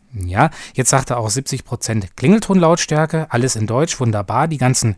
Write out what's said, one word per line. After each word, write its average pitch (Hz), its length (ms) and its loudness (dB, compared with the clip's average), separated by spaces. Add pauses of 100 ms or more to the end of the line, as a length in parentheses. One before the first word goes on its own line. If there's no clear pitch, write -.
(120)
Ja, 101 380 0 (240)
jetzt 127 160 0
sagt 135 200 0
er 123 80 -2
auch 110 120 -4
siebzig 135 340 -6
Prozent 110 520 -6
Klingeltonlautstärke, 160 1120 2
alles 123 240 0
in 107 140 -2
Deutsch, 131 320 -2
wunderbar, 113 480 0
die 156 100 -4
ganzen 127 400 2